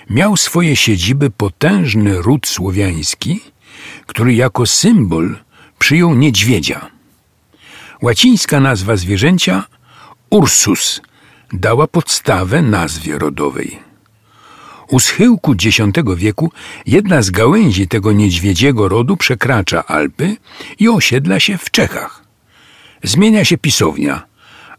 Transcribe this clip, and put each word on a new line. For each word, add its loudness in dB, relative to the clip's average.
miał 2
swoje 0
siedziby 0
potężny 0
ród 0
słowiański, -4
który 0
jako 0
symbol 0
przyjął 2
niedźwiedzia. 0
Łacińska 2
nazwa 0
zwierzęcia 0
Ursus 2
dała 0
podstawę -2
nazwie -2
rodowej. -6
U 2
schyłku 2
dziesiątego 0
wieku -2
jedna 2
z -2
gałęzi 2
tego 0
niedźwiedziego 2
rodu 0
przekracza -2
Alpy -2
i 4
osiedla 0
się -2
w -12
Czechach. -4
Zmienia 2
się 2
pisownia, -4